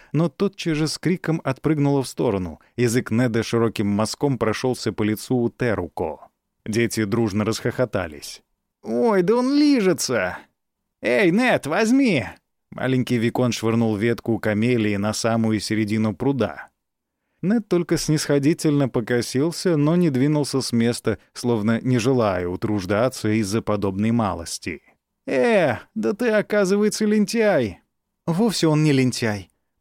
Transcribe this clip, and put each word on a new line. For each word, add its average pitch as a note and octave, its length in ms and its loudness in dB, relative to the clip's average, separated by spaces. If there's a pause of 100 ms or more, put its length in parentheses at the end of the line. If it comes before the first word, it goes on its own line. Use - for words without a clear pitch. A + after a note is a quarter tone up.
(120)
но E3 160 0
тотчас F3 500 -4
же D#3 100 0
с C#3+ 100 -6
криком D#3+ 480 -2
отпрыгнула C#3+ 580 0
в - 40 -8
сторону. F#2+ 520 -2 (160)
Язык A#2+ 340 0
Неда A2+ 320 0
широким A2+ 460 0
мазком A2 500 -2
прошелся A#2 540 -2
по G#2+ 120 -4
лицу G#2+ 340 -2
у A#2 120 0
Теруко. F2+ 800 -4 (360)
Дети A2 400 0
дружно G#2+ 400 0
расхохотались. G#2 1000 -4 (400)
"Ой, A3+ 380 0
да F#3+ 140 2
он B3+ 180 0
лижется!" F#3 840 2 (640)
"Эй, A3 300 2
Нед, G#3 360 2
возьми!" G#3+ 580 2 (460)
Маленький B2+ 460 0
Викон A#2 360 0
швырнул A2+ 420 0
ветку A2+ 440 -2
камелии G#2+ 580 0
на G#2 160 -2
самую A2+ 460 0
середину A2 540 -2
пруда. A#2 560 -4 (720)
Нед G#3 260 0
только F3 300 0
снисходительно C#3+ 920 0
покосился, B2+ 880 -2
но D3+ 180 2
не F3 140 4
двинулся C#3 520 0
с - 120 -6
места, A#2 440 0 (160)
словно A2+ 480 0
не B2+ 160 0
желая G#2+ 500 2
утруждаться G#2 800 -2
из-за G#2+ 320 0
подобной G#2 500 -2
малости. F2+ 720 -4 (460)
"Э, A#3 500 2 (180)
да A3 180 -2
ты, A#3+ 160 -2
оказывается, G#3 760 0
лентяй!" G#3 760 2 (460)
"Вовсе E3+ 420 0
он D#3 160 4
не D3+ 80 4
лентяй. A#2 580 0 (320)